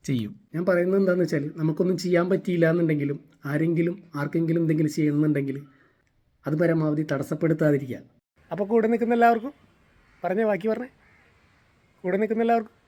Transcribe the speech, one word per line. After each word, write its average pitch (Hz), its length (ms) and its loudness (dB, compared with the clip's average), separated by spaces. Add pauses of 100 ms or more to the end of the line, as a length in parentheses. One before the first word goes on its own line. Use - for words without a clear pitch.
ചെയ്യും. 113 300 -4 (200)
ഞാൻ 170 100 -4
പറയുന്നത് 180 340 2
എന്താണെന്ന് 180 240 2
വെച്ചാൽ, 156 340 -2
നമുക്കൊന്നും 165 400 0
ചെയ്യാൻ 175 320 0
പറ്റിയില്ല 180 400 2
എന്നുണ്ടെങ്കിലും 156 500 0 (260)
ആരെങ്കിലും 165 580 -2 (120)
ആർക്കെങ്കിലും 165 460 -2
എന്തെങ്കിലും 156 300 0
ചെയ്യണമെന്നുണ്ടെങ്കിൽ 147 720 0 (840)
അത് 147 80 -2
പരമാവധി 156 560 0
തടസ്സപ്പെടുത്താതിരിക്കുക. 151 840 0 (540)
അപ്പോൾ 285 160 -6
കൂടെ 226 200 2
നിൽക്കുന്ന 233 260 0
എല്ലാവർക്കും, 233 400 2 (720)
പറഞ്ഞേ, 185 200 -2
ബാക്കി 208 240 -2
പറഞ്ഞേ, 226 200 -4 (1160)
കൂടെ 185 140 0
നിൽക്കുന്ന 220 260 0
എല്ലാവർക്കും 233 320 0 (120)